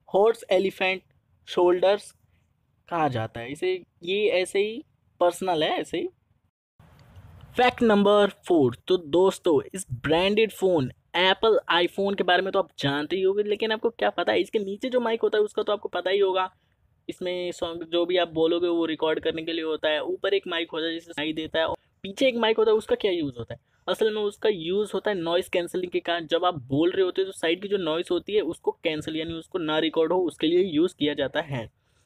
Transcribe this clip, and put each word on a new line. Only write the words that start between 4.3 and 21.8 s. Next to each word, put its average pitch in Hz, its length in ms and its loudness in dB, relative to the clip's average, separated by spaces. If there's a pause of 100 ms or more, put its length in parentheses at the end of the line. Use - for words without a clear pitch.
ही 220 260 -2 (360)
पर्सनल 175 440 2
है, 180 60 0
ऐसे 247 280 -4
ही। 359 100 -4 (1500)
फैक्ट 247 260 2
नंबर 202 480 6 (160)
फ़ोर। 139 300 2 (120)
तो 185 80 2
दोस्तों, 170 640 2 (140)
इस 185 180 -10
ब्रांडेड 190 600 0
फ़ोन 160 400 0 (240)
एप्पल 190 420 4 (140)
iPhone 196 440 0
के 190 80 -2
बारे 180 180 4
में 190 100 -4
तो 196 60 0
आप 185 100 0 (100)
जानते 147 380 -2
ही 190 60 -2
होंगे, 196 200 2
लेकिन 214 300 -2
आपको 220 180 -2
क्या 208 200 -2
पता 175 220 -2
है - 80 2
इसके 196 180 -2
नीचे 202 300 -6
जो 247 120 0
माइक 226 220 -2
होता 214 160 0
है 214 60 4
उसका 214 180 -4
तो 208 100 -2
आपको - 160 -4
पता 180 220 -4
ही 202 80 2
होगा। 185 320 2 (580)
इसमें 180 440 -6
सॉन्ग 170 320 -8
जो 170 220 0
भी 180 100 0
आप 175 120 2
बोलोगे 165 400 0
वो 170 160 0
रिकॉर्ड 156 360 -2
करने 160 220 -4
के 165 100 -6
लिए 165 120 -4
होता 156 240 -2
है। 151 140 0
ऊपर 185 320 -2
एक 196 120 -2
माइक 170 240 -4
होता 165 160 -4
है 165 60 -2
जिसे 165 140 -10
सुनाई 156 260 -6
देता 156 260 -4
है, 160 80 2
और - 100 -4 (260)